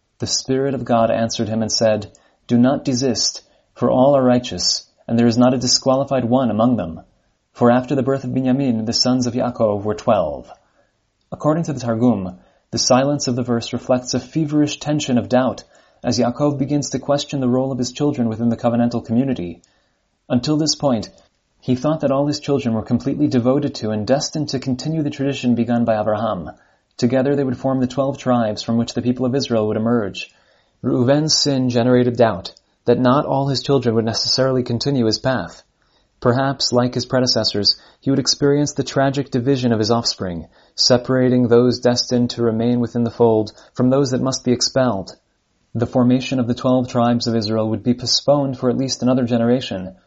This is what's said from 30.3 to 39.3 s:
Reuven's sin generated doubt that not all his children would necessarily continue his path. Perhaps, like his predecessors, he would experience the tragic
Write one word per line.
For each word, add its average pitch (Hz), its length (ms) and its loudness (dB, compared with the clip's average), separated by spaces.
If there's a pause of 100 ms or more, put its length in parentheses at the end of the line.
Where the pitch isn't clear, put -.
Reuven's 135 560 2
sin 131 300 0
generated 123 480 2
doubt 110 380 0 (320)
that 120 140 4
not 127 260 2
all 139 240 -2
his 127 120 -2
children 123 320 0
would 113 120 0
necessarily 131 580 0
continue 123 420 0
his 110 140 0
path. 117 440 -4 (560)
Perhaps, 135 520 0
like 123 220 0
his 123 140 -6
predecessors, 117 680 0 (220)
he 135 120 -2
would 131 80 2
experience 143 540 0
the 139 100 -4
tragic 135 480 -2